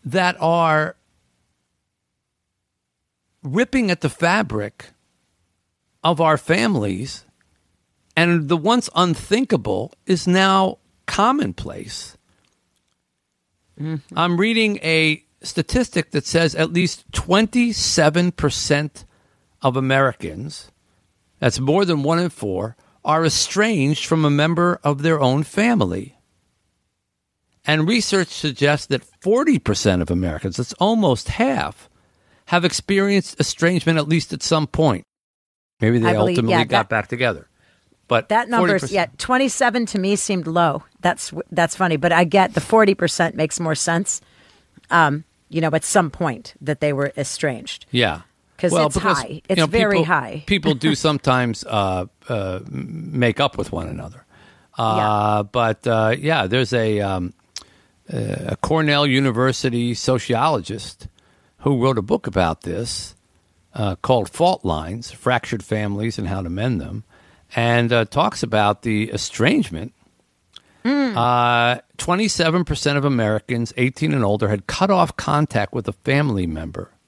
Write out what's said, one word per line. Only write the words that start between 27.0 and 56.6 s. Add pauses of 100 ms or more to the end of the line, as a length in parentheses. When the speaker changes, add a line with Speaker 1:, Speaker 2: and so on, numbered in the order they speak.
Speaker 1:
And
research
suggests
that (180)
forty
percent
of
Americans,
that's
almost
half, (580)
have
experienced
estrangement
at
least
at
some
point. (800)
Maybe
they
Speaker 2:
I
believe,
Speaker 1:
ultimately
Speaker 2:
yeah,
Speaker 1:
got
Speaker 2:
that,
Speaker 1:
back
together. (600)
But
Speaker 2:
that
number,
Speaker 1:
forty
percent,
Speaker 2:
yeah, (120)
twenty-seven
to
me
seemed
low. (180)
That's, (180)
that's
funny,
but
I
get
the
forty
percent
makes
more
sense. (680)
Um, (260)
you
know,
at
some
point
that
they
were
estranged.
Speaker 1:
Yeah. (360)
Speaker 2:
'Cause
Speaker 1:
Well,
Speaker 2:
it's
Speaker 1:
because,
Speaker 2:
high.
It's
Speaker 1:
you
know,
Speaker 2:
very
Speaker 1:
people,
Speaker 2:
high.
<laughs>
Speaker 1:
people
do
sometimes,
uh, (240)
uh,
m-, (100)
make
up
with
one
another. (520)
Uh,
Speaker 2:
Yeah.
Speaker 1:
but,
uh,
yeah,
there's